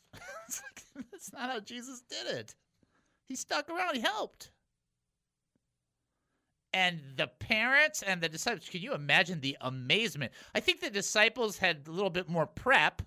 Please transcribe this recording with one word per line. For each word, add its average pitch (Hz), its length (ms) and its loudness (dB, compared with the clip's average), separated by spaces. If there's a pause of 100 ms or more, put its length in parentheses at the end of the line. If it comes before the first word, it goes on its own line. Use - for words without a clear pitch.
(120)
<laughs> - 80 -18 (260)
It's - 160 -10
like, - 480 -16
that's - 220 -16
not 247 160 -8
how 254 120 -6
Jesus 240 420 -14
did 339 240 -12 (100)
it. 113 180 -10 (720)
He 262 100 -10
stuck 294 360 -4
around. 339 240 -2
He 240 80 -2
helped. - 480 -4 (2250)
And 180 260 2 (160)
the 151 120 0
parents 269 760 2
and 190 180 0
the 165 80 0
disciples, 160 400 -4
can 175 140 -6
you 254 100 -6
imagine 156 480 4
the 135 220 -2
amazement? 135 720 0 (220)
I 214 60 0
think 359 220 0
the 320 80 -4
disciples 214 680 2
had 165 320 0
a - 20 -12
little 190 200 0
bit 175 180 -4
more 160 180 2
prep 202 600 4